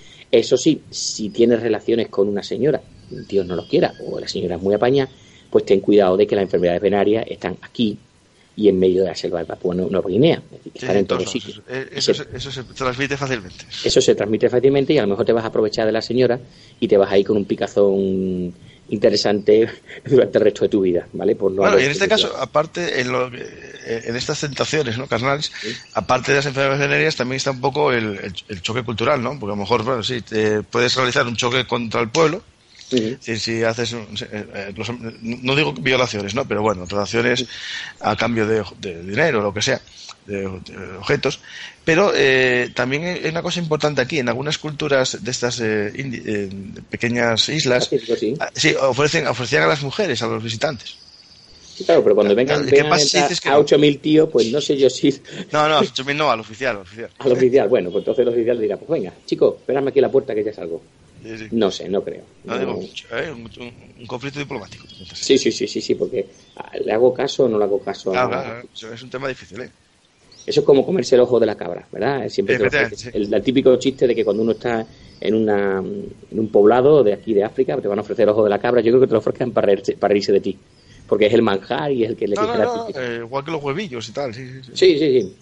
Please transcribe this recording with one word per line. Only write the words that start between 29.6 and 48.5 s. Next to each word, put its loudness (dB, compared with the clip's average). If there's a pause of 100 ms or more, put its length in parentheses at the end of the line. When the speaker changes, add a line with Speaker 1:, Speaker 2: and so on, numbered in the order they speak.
Speaker 2:
mejor, 0
bueno, -2
sí, -6
te 0
puedes 0
realizar 2
un -6
choque 0
contra -4
el -2
pueblo, 2 (500)
Speaker 1:
Ujú. -2
Speaker 2:
si, -6
si -4
haces -2
un, -12
si, -10
eh, -16 (240)
eh, -12
los, -8 (320)
no -4
digo 0
violaciones, -2
¿no? -2
Pero -2
bueno, 0
relaciones -2 (540)
a 0
cambio 0
de, 0 (160)
de -10
dinero, 0
lo -2
que -4
sea, -2 (460)
de, -6
de -12
objetos. -2 (460)
Pero, 2
eh, 4
también -2
hay -6
una -6
cosa -4
importante -2
aquí, -2
en -2
algunas -4
culturas -2
de -6
estas, -4
eh, -2
indi-, -10
eh, -4 (400)
pequeñas 0
islas, 2
Speaker 1:
Pacífico, -2
sí. -2
Speaker 2:
ah, -4